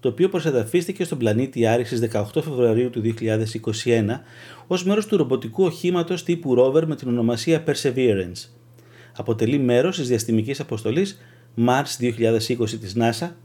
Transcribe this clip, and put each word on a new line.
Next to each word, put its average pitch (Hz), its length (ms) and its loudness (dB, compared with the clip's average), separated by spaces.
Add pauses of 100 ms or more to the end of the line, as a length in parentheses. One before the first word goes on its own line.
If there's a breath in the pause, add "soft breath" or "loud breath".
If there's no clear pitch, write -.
το 135 80 0
οποίο 175 200 2
προσεδαφίστηκε 170 760 -2
στον 156 140 -6
πλανήτη 113 480 0
Άρη 117 180 2
στις 117 160 -2
δεκαοκτώ 110 420 -2
Φεβρουαρίου 123 480 2
του 120 100 -6
δύο 113 180 -2
χιλιάδες 110 360 -2
είκοσι 110 360 -4
ένα 113 320 2 (440 loud breath)
ως 180 180 -2
μέρος 208 220 0
του 208 100 0
ρομποτικού 127 480 0
οχήματος 175 600 -2
τύπου 165 340 0
rover 135 280 6
με 156 100 -4
την 127 120 -8
ονομασία 120 580 0
Perseverance. 120 800 0 (680 loud breath)
Αποτελεί 117 420 0
μέρος 135 380 2
της 139 120 -4
διαστημικής 113 520 0
αποστολής 135 600 -4 (360 loud breath)
Mars 123 420 2
δύο 123 120 0
χιλιάδες 113 380 0
είκοσι 117 300 -2
της 101 200 -12
nasa 117 320 0 (140)